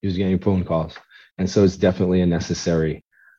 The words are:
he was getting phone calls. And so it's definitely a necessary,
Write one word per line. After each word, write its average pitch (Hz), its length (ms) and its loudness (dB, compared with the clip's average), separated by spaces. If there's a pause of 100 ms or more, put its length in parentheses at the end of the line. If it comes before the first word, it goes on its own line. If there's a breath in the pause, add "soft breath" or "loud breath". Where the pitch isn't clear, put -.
he 101 60 -6
was 90 100 -2
getting 95 220 0
phone 95 240 0
calls. 82 320 -4 (420 soft breath)
And 92 120 -2
so 104 140 4
it's 90 120 4
definitely 92 460 2
a 90 40 2
necessary, 82 800 -2 (360 soft breath)